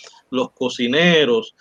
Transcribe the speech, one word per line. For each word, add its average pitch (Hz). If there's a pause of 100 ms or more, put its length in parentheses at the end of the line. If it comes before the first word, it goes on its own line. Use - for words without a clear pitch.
(300)
los 127
cocineros, 127